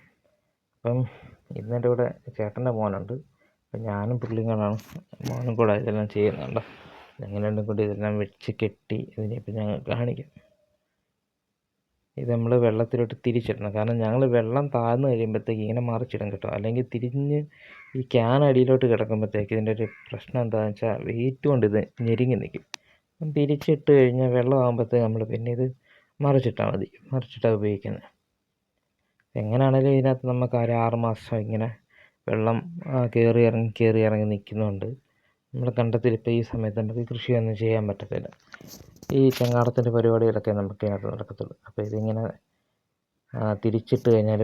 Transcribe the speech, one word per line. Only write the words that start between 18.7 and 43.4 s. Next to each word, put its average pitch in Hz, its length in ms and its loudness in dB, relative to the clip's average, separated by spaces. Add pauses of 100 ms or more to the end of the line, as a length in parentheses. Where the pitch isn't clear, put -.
കിടക്കുമ്പോഴത്തേക്ക് 107 640 0
ഇതിൻ്റെ 110 220 0
ഒരു 110 100 -4 (180)
പ്രശ്നം - 380 -8
എന്താണെന്ന് 107 320 -2
വെച്ചാൽ 113 340 -4
വെയിറ്റ് 123 400 -2
കൊണ്ട് 123 180 4
ഇത് 104 140 2 (260)
ഞെരുങ്ങി 117 360 2
നിൽക്കും. - 220 -12 (440)
അപ്പം 156 300 -8
തിരിച്ചിട്ട് 147 520 2
കഴിഞ്ഞാൽ 127 460 6
വെള്ളം 127 240 4
ആകുമ്പോഴത്തേക്ക് 120 460 2
നമ്മൾ 110 260 -2
പിന്നെ 117 240 -4
ഇത് 127 100 0 (540)
മറിച്ചിട്ടാൽ 127 500 2
മതി, - 180 -4 (220)
മറിച്ചിട്ടാണ് 123 480 0
ഉപയോഗിക്കുന്നത്. 104 480 -4 (1300)
എങ്ങനെയാണേലും 131 640 2
ഇതിനകത്ത് 131 360 2
നമുക്ക് 123 320 0
ഒരു 117 200 0
ആറ് 117 220 0
മാസം 113 300 -4 (100)
ഇങ്ങനെ 110 240 -2 (560)
വെള്ളം, 113 320 0 (280)
ആ, 131 280 0
കയറി 117 340 6
ഇറങ്ങി, 113 300 0
കയറി 110 300 4
ഇറങ്ങി 107 260 0
നിൽക്കുന്നതുകൊണ്ട് 101 540 -4 (680)
നമ്മുടെ 123 220 -2
കണ്ടത്തിൽ 117 380 2
ഇപ്പോൾ 117 220 -2
ഈ 117 60 2
സമയത്ത് 110 380 -4
നമുക്ക് 113 280 -4
കൃഷിയൊന്നും 117 480 0
ചെയ്യാൻ 110 300 0
പറ്റത്തില്ല. - 420 -6 (840)
ഈ 135 80 4 (100)
ചെങ്ങാടത്തിൻ്റെ 120 640 2
പരിപാടികളൊക്കെ 113 640 2
നമുക്ക് 98 260 -6
ഇതിനകത്ത് 104 260 -4
നടക്കത്തുള്ളൂ. 107 440 -10 (120)
അപ്പോൾ - 220 -8
ഇതിങ്ങനെ, 110 340 -2 (1120)
ആ, 120 60 -6 (140)